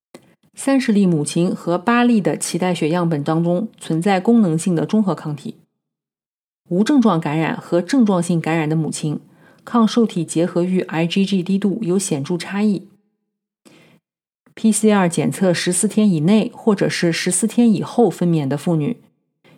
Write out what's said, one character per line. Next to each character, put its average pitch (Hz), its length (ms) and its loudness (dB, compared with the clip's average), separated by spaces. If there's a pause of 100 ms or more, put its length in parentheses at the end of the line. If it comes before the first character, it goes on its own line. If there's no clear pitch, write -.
(540)
三 269 260 0
十 247 100 0
例 202 140 4
母 160 180 2
亲 170 320 -2
和 170 220 -2
八 233 260 0
例 240 180 4
的 156 180 0
脐 - 180 -6
带 180 160 -2
血 165 180 -2
样 175 160 0
本 151 160 -2
当 165 220 0
中 180 240 0 (100)
存 160 220 -4
在 190 200 2
功 233 200 4
能 160 160 2
性 175 180 -2
的 151 120 0
中 214 160 2
和 180 120 -2
抗 147 220 -8
体。 - 200 -14 (1120)
无 180 120 2
症 294 160 2
状 196 220 4
感 151 160 -2
染 160 240 0
和 175 220 0
症 233 240 2
状 185 160 2
性 170 180 0
感 160 160 -2
染 156 100 -2
的 160 80 -2
母 156 160 -2
亲， 151 300 -6 (440)
抗 226 220 2
受 226 200 2
体 165 180 -4
结 165 220 0
合 170 160 0
域 185 180 0
I 160 260 -2
G 196 200 0
G 190 160 0
低 196 160 0
度 196 240 -2
有 180 160 0
显 151 260 -4
著 175 140 -4
差 196 240 -6
异。 208 260 -2 (1700)
P 220 140 4
C 214 180 2
R 196 160 4
检 156 240 -2
测 185 220 0
十 - 180 -2
四 196 160 0
天 214 240 2
以 160 100 0
内 196 340 2
或 208 200 -6
者 156 140 0
是 170 240 -2
十 180 180 -4
四 214 160 -2
天 240 240 2
以 165 120 0
后 214 260 2
分 175 180 -2
娩 156 220 0
的 143 80 -2
妇 170 180 -2
女， 143 280 -4 (560)